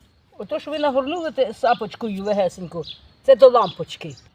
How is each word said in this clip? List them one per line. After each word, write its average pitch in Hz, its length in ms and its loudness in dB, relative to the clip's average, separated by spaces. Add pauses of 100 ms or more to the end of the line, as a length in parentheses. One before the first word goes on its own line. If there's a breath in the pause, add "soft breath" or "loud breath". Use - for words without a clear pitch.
(380)
Отож 294 300 -10
ви 302 120 -8
нагорнули 294 520 -2
те 226 220 -2
сапочкою 226 680 -2
легесенько, 185 600 -4 (400)
це 269 120 6
до 254 140 8
лампочки. 170 680 -2 (200)